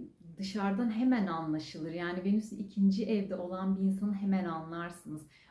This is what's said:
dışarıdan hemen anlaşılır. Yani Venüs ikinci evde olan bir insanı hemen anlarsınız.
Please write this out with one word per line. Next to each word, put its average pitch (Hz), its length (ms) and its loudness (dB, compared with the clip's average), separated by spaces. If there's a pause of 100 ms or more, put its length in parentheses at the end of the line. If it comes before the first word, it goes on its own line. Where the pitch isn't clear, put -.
(360)
dışarıdan 196 540 0
hemen 226 360 4
anlaşılır. 160 680 -4
Yani 175 320 -4
Venüs 208 280 2
ikinci 196 540 2
evde 196 300 0
olan 185 400 0
bir 190 60 0
insanı 196 320 2
hemen 196 300 2
anlarsınız. 165 800 -6 (240)